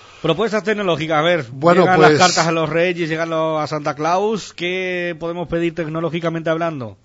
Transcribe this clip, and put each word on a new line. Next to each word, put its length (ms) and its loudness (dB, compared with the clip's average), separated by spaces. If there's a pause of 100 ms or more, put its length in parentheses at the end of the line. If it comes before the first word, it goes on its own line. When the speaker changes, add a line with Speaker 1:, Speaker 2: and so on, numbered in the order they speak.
(220)
Speaker 1:
Propuestas 420 0
tecnológicas, 560 0
a 40 2
ver, 300 0
Speaker 2:
Bueno, 300 4
Speaker 1:
llegan 180 6
las 100 8
Speaker 2:
pues 100 4
Speaker 1:
cartas 260 4
a 60 0
los 160 0
Reyes, 400 0
llegan 220 -4
los, 300 0
a 60 -2
Santa 280 -4
Claus, 580 -2
¿qué 680 -4
podemos 300 -6
pedir 260 -2
tecnológicamente 760 -4
hablando? 560 -4